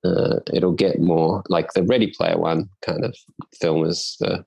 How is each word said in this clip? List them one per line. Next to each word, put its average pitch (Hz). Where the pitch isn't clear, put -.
uh, -
it'll 90
get 92
more, 82
like, 82
the 92
Ready 110
Player 82
One 85
kind 82
of -
film 80
is -
the 92